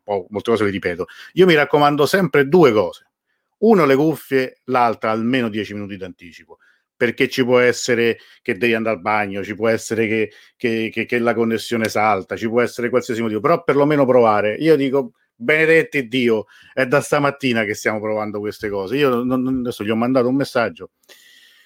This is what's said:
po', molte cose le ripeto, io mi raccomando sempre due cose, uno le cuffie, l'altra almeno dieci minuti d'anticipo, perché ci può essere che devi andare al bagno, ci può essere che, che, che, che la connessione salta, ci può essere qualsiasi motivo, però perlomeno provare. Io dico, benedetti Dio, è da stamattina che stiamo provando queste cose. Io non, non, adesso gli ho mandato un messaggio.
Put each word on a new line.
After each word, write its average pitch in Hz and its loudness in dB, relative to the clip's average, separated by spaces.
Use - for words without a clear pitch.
po', 98 -6
molte 104 -6
cose 110 2
le 101 0
ripeto, 90 -6
io 185 6
mi 175 6
raccomando 147 2
sempre 143 0
due 151 6
cose, 95 -2
uno 208 6
le 135 4
cuffie, 135 -2
l'altra 120 0
almeno 117 -2
dieci 101 -8
minuti 101 -12
d'anticipo, 85 -20
perché 123 0
ci 127 -2
può 123 4
essere 117 2
che - -4
devi 117 0
andare 110 -2
al 82 -16
bagno, 101 -4
ci 101 -10
può 110 -2
essere 113 -2
che, 107 -4
che, 113 -2
che, 113 -6
che 123 -2
la 117 0
connessione 113 -2
salta, 107 -2
ci 107 -6
può 117 0
essere 117 -4
qualsiasi 117 -2
motivo, 107 -4
però 165 0
perlomeno 143 2
provare. 110 2
Io 156 2
dico, 135 -2
benedetti 151 2
Dio, 113 0
è 131 0
da 131 2
stamattina 135 0
che 104 -4
stiamo 107 -4
provando 107 -4
queste 104 -8
cose. 98 -4
Io 131 2
non, 127 -2
non, 131 -2
adesso 120 -6
gli 104 -4
ho 110 0
mandato 120 0
un 127 0
messaggio. 113 -4